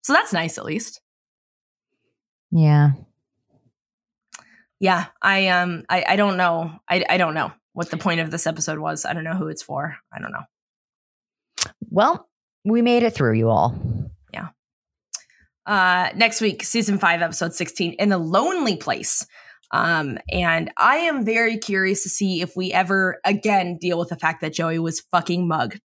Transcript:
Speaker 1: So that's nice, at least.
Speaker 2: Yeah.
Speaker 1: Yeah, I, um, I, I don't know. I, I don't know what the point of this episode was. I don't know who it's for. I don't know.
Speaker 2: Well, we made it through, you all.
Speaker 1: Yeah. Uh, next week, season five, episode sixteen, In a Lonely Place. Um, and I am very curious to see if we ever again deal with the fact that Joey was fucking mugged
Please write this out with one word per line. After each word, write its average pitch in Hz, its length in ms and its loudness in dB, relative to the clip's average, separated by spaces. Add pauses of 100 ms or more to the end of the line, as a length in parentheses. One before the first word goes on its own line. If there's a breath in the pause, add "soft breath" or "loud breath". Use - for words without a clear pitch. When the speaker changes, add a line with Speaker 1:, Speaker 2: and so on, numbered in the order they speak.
Speaker 1:
So 269 100 0
that's 330 200 2
nice, 165 240 -2
at - 80 -10
least. - 360 -8 (1500)
Speaker 2:
Yeah. 147 400 6 (1900 loud breath)
Speaker 1:
Yeah, 185 260 2 (160)
I, 196 280 4
um, 180 400 0
I, 180 200 2
I 190 60 4
don't 202 220 2
know. 170 340 0 (180)
I, 180 180 0
I 180 100 2
don't 165 180 0
know 151 160 -2 (220)
what 170 180 -8
the 165 60 -6
point 165 220 -2
of 160 120 -4
this 165 160 -2
episode 160 320 -4
was. 156 260 -6
I - 80 -6
don't 165 100 -6
know 165 120 -6
who 180 120 -4
it's 156 140 -8
for. 147 340 -8 (160)
I - 80 -14
don't - 120 -10
know. - 1400 -12 (220)
Speaker 2:
Well, 233 360 2 (380)
we 226 160 2
made 240 220 4
it 220 100 0
through, 120 200 2
you 113 160 2
all. 110 300 2 (540 loud breath)
Speaker 1:
Yeah. - 140 -10 (1160 loud breath)
Uh, 180 500 4
next 226 260 2
week, 214 220 0
season 208 340 0
five, 170 240 2
episode 170 320 -2
sixteen, 170 400 -4
In - 180 0
a 190 60 2
Lonely 226 600 0
Place. - 500 -2 (460 loud breath)
Um, 151 440 0 (140)
and 165 460 0
I 262 200 4
am 320 260 0
very 226 340 0
curious 190 460 0
to 190 60 -2
see 185 320 0
if 175 160 -6
we 185 160 -4
ever 185 500 2
again 196 540 0
deal 175 220 -2
with 170 100 -4
the 170 80 -6
fact 165 240 -2
that 156 120 -6
Joey 165 260 -2
was 165 200 -4 (120)
fucking 175 360 0
mugged 151 320 -2 (140)